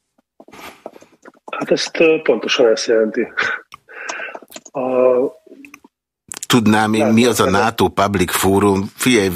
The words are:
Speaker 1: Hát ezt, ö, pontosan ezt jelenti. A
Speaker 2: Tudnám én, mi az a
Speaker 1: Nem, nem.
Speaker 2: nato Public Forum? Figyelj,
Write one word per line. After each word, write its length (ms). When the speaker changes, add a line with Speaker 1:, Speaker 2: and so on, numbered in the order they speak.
Speaker 1:
Hát 140
ezt, 280
ö, 240
pontosan 440
ezt 200
jelenti. 400
A 160
Speaker 2:
Tudnám 440
én, 120
mi 200
az 140
a 40
Speaker 1:
Nem, 100
nem. 80
Speaker 2:
nato 260
Public 440
Forum? 640
Figyelj, 400